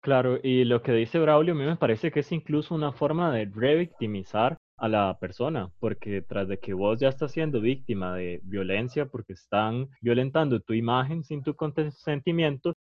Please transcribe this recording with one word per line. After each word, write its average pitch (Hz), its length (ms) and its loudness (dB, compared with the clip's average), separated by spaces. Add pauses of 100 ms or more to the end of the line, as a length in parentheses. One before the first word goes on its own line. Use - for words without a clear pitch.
Claro, 127 380 2
y 127 240 4
lo 120 180 4
que 135 100 0
dice 113 260 2
Braulio 156 360 4
a - 20 0
mí 139 80 -2
me 165 120 0
parece 123 360 0
que 151 80 0
es - 100 -6
incluso 151 460 -2
una 147 160 -2
forma 156 420 0
de 107 180 0
revictimizar 113 1040 0 (220)
a 113 100 -2
la 101 300 2
persona, 110 640 -4
porque 104 420 -4
tras 98 260 -4
de 98 120 -4
que 101 140 -6
vos 104 260 0
ya 135 80 4
estás 135 240 -2
siendo 151 280 -2
víctima 104 540 -2
de 90 300 -6
violencia 101 640 -2
porque - 260 -12
están 110 560 -2 (120)
violentando 127 600 2
tu - 140 -4
imagen 127 500 0
sin 143 180 -8
tu 147 140 -4
consentimiento 151 1300 -2